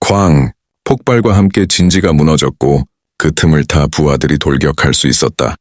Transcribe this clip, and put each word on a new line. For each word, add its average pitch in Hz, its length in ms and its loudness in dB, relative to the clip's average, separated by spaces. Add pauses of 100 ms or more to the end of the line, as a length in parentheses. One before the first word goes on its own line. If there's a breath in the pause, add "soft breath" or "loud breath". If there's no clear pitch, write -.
쾅! 82 520 0 (320)
폭발과 117 500 0
함께 98 300 2
진지가 90 480 0
무너졌고 71 720 0 (320)
그 78 160 -2
틈을 78 320 2
타 76 220 0
부하들이 73 520 0
돌격할 73 540 -2
수 - 160 0
있었다. - 520 -2